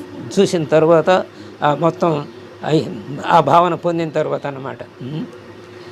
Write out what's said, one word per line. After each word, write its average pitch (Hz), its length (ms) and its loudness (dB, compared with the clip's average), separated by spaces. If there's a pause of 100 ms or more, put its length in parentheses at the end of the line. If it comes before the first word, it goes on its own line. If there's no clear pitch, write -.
(400)
చూసిన 180 240 2
తర్వాత, 160 460 4 (520)
ఆ 147 120 2
మొత్తం 165 540 -2 (360)
అయి-, 120 640 -4
ఆ 175 140 6
భావన 165 340 4
పొందిన 165 340 -2
తర్వాత 143 380 -4
అన్నమాట. 135 360 -10
ఉం? - 440 -10 (640)